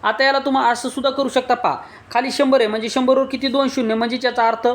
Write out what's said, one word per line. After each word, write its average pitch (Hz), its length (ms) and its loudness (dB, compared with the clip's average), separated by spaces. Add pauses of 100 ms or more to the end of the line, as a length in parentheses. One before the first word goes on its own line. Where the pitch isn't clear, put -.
आता 226 160 0
याला 269 160 4
तुम्ही 269 320 2
असं 240 180 -4
सुद्धा 269 200 -2
करू 262 200 -2
शकता, 254 240 0
पहा 170 240 -2 (340)
खाली 254 200 0
शंभर 269 300 2
आहे 220 60 2
म्हणजे 214 220 -4
शंभरवर 262 360 2
किती? 269 220 -4
दोन 269 220 0
शून्य, 233 260 -2
म्हणजे 233 280 -2
याचा 240 240 2
अर्थ, 226 280 0